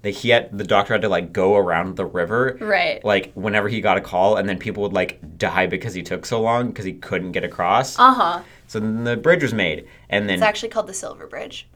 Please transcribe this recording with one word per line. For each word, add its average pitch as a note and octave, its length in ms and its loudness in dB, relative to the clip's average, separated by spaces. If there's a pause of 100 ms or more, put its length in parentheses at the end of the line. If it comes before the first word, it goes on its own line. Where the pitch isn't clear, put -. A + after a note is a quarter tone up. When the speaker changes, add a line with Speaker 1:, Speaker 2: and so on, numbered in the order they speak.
Speaker 1:
the, G#2 80 -4
he A#2 200 -4
had, A#2 280 2
the G#2 60 -4
doctor G2+ 300 2
had G#2 80 2
to, A2 60 0
like, F2+ 240 0
go F#2+ 240 4
around F2+ 380 2
the F#2+ 100 -4
river. A2 560 -2
Speaker 2:
Right. F#3+ 440 0
Speaker 1:
Like, G2+ 300 0
whenever G#2 340 0
he A2 120 -2
got F#2+ 160 4
a G2 40 0
call, F#2+ 380 2
and G2 100 -2
then F#2 100 -4
people G#2 240 -6
would, G2+ 100 -2
like, F2+ 460 -4
die F#2+ 300 2
because F2+ 260 -6
he F2+ 80 -8
took F2 240 -8
so A#2 140 -2
long A#2 320 0
'cause G2+ 120 -10
he F#2 100 -6
couldn't F2+ 360 -6
get F#2 140 -2
across. F2+ 520 0
Speaker 2:
Uh-huh. G#3 440 4 (260)
Speaker 1:
So A2+ 140 -6
then A2 240 -2
the A#2+ 120 0
bridge D#3+ 260 4
was A#2+ 120 -2
made, F2+ 320 -2 (220)
and G2+ 200 0
then F#2+ 80 0
Speaker 2:
It's F#3 60 0
actually G#3+ 280 0
called G#3+ 180 -4
the F#3+ 60 -14
Silver - 320 -12
Bridge, - 500 -14